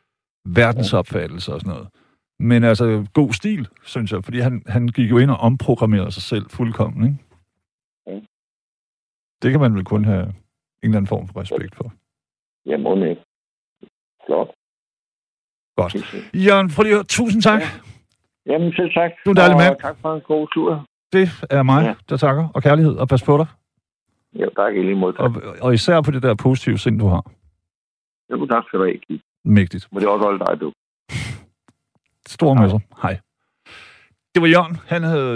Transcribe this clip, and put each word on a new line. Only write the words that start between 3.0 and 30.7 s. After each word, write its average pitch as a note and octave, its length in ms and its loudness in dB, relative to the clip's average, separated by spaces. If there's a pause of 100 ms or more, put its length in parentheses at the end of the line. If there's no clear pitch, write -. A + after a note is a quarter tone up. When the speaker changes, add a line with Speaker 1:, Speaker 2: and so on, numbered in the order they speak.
Speaker 1:
god C#3 200 2
stil, G3 360 -6 (160)
synes A2 280 -8
jeg, F#2+ 120 -6
fordi A#2+ 140 -8
han, A#2+ 280 -2
han A#2+ 220 -2
gik A#2 220 0
jo A#2+ 80 4
ind C#3 120 4
og B2 60 0
omprogrammerede A2 760 0
sig F#2+ 100 -12
selv G#2+ 280 -6
fuldkommen, A2+ 540 -4
ikke? C#3 140 0 (880)
Speaker 2:
Ja. G2 140 -12 (1200)
Speaker 1:
Det B2 80 2
kan D3 100 2
man A#2 140 2
vel F#2+ 100 -4
kun G#2 200 -2
have G2 180 0
en G2+ 100 -8 (500)
eller A2 140 0
anden G2 100 -2
form G2 220 -6
for G2 120 -14
respekt - 340 -10
for. - 180 -14 (720)
Speaker 2:
Ja, D2+ 100 -4
må D2 180 -2 (100)
ikke. E2+ 180 -6 (1040)
Flot. F2+ 220 -2 (1300)
Speaker 1:
Godt. F2+ 160 -2
Speaker 2:
Helt - 140 -8
sikkert. - 240 -16 (160)
Speaker 1:
Jørgen G3 240 4
Fryger, G#3 320 2
tusind A3 400 0
tak. G#3+ 180 4
Speaker 2:
Ja. - 920 -12
Jamen, E3 200 0
selv F3+ 220 -2
tak. E3+ 160 0 (140)
Speaker 1:
Du G3+ 60 0
er - 20 4
en F#3 40 6
dejlig F3+ 200 8
Speaker 2:
Og E3 60 6
Speaker 1:
mand. F#3 200 4
Speaker 2:
tak C#3+ 180 -8
for D#3+ 140 -4
en D3+ 60 -8
god D3+ 340 -2
tur. D#3+ 320 -2 (260)
Speaker 1:
Det F#3+ 160 4 (220)
er C#3 120 2
mig, C3+ 220 4
Speaker 2:
Ja. G#3 100 -2 (140)
Speaker 1:
der - 80 -4
takker, D3 380 0
og B2 80 -4
kærlighed, D3+ 340 4
og B2+ 120 -2
pas B2+ 140 2
på C#3+ 160 4
dig. D#3+ 80 0 (920)
Speaker 2:
Ja, F#2+ 60 -2 (120)
tak, G2+ 180 0
i F#2 80 0
lige F#2+ 120 0
måde. F#2 220 -2
Speaker 1:
Og, A#2 180 0 (260)
og B2 140 2
især D#3+ 260 2
på D3 100 -2
det C3 120 -4
der B2 120 2
positive C3 440 0
sind, A2 200 -2
du G#2+ 80 2
har. - 240 0 (1000)
Speaker 2:
Jo, C3 160 -4
tak A#2 200 -2
skal - 120 -6
du F#2+ 60 2
have, F2+ 140 -2 (100)
Keith. D#2 140 -10 (220)
Speaker 1:
Mægtigt. G2 480 2
Speaker 2:
Men G2 80 -6
det G#2 60 0
er G2+ 40 2
også G#2 140 0
holde G2 220 -2
dig, F2 140 -2
du. D2 120 -8 (1600)